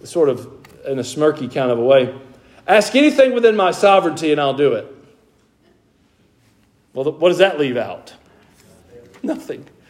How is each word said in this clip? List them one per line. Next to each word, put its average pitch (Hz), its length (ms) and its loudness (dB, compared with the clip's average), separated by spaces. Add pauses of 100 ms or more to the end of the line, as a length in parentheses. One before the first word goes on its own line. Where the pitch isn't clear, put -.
sort 160 200 0
of 117 180 -4 (400)
in 135 120 -6
a 123 40 -6
smirky 151 500 -4
kind 127 200 -2
of 117 60 -2
a 117 60 -2
way, 131 300 2 (520)
"Ask 208 280 2
anything 269 380 4
within 233 240 2
my 185 160 0
sovereignty 170 580 0
and 147 100 0
I'll 139 140 -2
do 135 200 0
it." 101 120 -8 (2000)
Well, 131 120 -6
th-, 156 120 -4
what 170 140 2
does 165 80 -2
that 185 200 2
leave 131 180 -2
out? 98 360 -10 (1120)
Nothing. - 440 -10 (240)